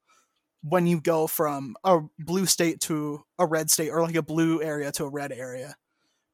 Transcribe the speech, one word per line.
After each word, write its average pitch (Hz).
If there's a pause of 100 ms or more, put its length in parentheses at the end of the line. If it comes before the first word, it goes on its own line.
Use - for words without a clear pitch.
(640)
when 175
you 170
go 160
from 143
a 185 (180)
blue 170
state 165
to 151 (140)
a 180
red 156
state, 156
or, 165
like, 165
a 160
blue 165
area 147
to -
a 139
red 143
area, 127 (560)